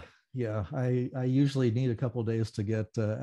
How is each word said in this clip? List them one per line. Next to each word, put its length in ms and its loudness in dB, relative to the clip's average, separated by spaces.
yeah. 300 -2
I, 420 0
I 80 -2
usually 460 4
need 200 2
a 40 0
couple 260 -2
of 60 -2
days 260 0
to 120 -2
get, 240 0
uh, 240 0